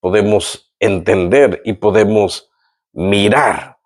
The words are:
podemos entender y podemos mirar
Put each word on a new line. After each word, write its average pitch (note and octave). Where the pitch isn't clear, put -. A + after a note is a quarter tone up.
podemos G2+
entender G2
y G#2+
podemos G#2
mirar G2+